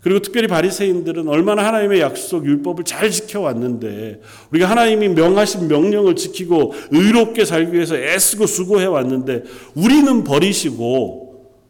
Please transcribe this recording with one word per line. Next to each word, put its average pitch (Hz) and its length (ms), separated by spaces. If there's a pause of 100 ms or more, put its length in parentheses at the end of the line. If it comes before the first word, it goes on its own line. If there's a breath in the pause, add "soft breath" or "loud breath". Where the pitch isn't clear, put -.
그리고 190 200
특별히 220 280
바리새인들은 170 800
얼마나 202 380
하나님의 202 340
약속, 147 460
율법을 160 380
잘 214 260
지켜왔는데 117 1080 (300 loud breath)
우리가 175 200
하나님이 220 400
명하신 180 580
명령을 185 480
지키고 165 560 (180 loud breath)
의롭게 220 540
살기 165 280
위해서 165 240
애쓰고 185 500
수고해왔는데 135 960 (320 loud breath)
우리는 247 500
버리시고 131 1300 (180)